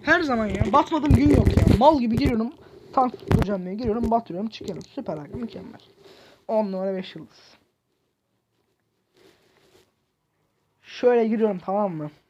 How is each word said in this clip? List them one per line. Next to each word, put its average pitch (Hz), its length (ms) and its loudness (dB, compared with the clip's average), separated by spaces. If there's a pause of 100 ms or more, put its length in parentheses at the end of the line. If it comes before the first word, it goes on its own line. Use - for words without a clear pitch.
Her 339 180 2
zaman 240 260 -2
ya. 202 260 -2
Batmadığım 294 420 4
gün 285 140 4
yok 285 180 4
ya. - 160 4 (160)
Mal 294 200 6
gibi 233 180 0
giriyorum. 254 360 0 (400)
Tank 254 260 0
tutturacağım 185 460 -2
diye 185 100 -8
giriyorum. 226 360 -4
Batırıyorum. 226 380 -4
Çıkıyorum. - 340 -12 (120)
Süper 180 220 -10
aga. 151 200 -14
Mükemmel. 220 440 -14 (680)
On 214 240 -2
numara, 190 240 -6
beş 185 200 -12
yıldız. - 420 -20 (3250)
Şöyle 240 460 0
giriyorum, 214 380 0
tamam 190 300 -2
mı? 151 160 -10 (180)